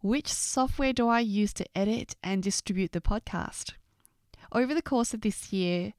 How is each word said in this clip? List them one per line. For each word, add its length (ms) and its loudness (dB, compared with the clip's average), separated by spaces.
Which 320 0
software 600 0
do 120 4
I 140 4
use 320 2
to 260 -6
edit 460 -2
and 180 0
distribute 500 -2
the 100 -4
podcast?" 720 -4
Over 240 2
the 80 0
course 300 0
of 80 -6
this 320 -2
year 460 0